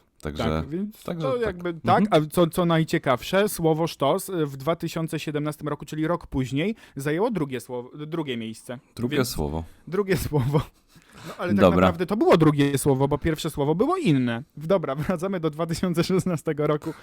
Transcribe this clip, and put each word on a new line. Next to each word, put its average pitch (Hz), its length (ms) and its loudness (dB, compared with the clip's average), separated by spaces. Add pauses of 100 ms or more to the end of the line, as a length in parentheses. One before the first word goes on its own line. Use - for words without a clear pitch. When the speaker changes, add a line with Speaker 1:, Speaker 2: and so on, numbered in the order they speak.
(220)
Speaker 1:
Także, 76 220 -6
Speaker 2:
Tak, 80 260 -2
więc 202 340 -8
Speaker 1:
także 165 240 -6
Speaker 2:
to 262 60 0
Speaker 1:
tak. 247 80 -2
Speaker 2:
jakby 175 320 -4
tak, 175 280 2
Speaker 1:
Mhm. 190 220 4
Speaker 2:
a 156 60 -4
co, 175 180 4
co 175 180 0
najciekawsze, 165 840 2
słowo 160 380 0
sztos, 156 420 0
y, 170 160 0
w 139 120 -10
dwa 143 180 0
tysiące 165 440 -4
siedemnastym 151 480 -4
roku, 147 180 -6
czyli 156 220 -4
rok 170 200 -4
później, 139 480 -2 (200)
zajęło 156 360 -2
drugie 143 280 -4
słowo, 123 320 -10 (160)
drugie 156 300 -4
miejsce. 113 420 -10 (160)
Speaker 1:
Drugie 127 220 -2
Speaker 2:
Więc 127 120 0
Speaker 1:
słowo. 78 340 -4 (240)
Speaker 2:
drugie 190 340 0
<laughs> - 60 -6
słowo. 139 340 0 (680)
No, 170 100 -14
ale 180 140 -4
tak - 100 2
Speaker 1:
Dobra. 92 80 8 (100)
Speaker 2:
naprawdę 92 260 4
to 208 120 -2
było 302 200 6
drugie 143 400 4
słowo, 135 300 2
bo 143 100 0
pierwsze 156 320 -2
słowo 147 260 0
było 277 220 2
inne. 131 460 2 (140)
W-, 151 100 -10
dobra, 160 320 0
<laughs> 151 60 -2
wracamy 185 340 -2
do 160 100 0
dwa 156 160 -4
tysiące 165 380 -2
szesnastego 160 640 -2
roku. 151 360 -2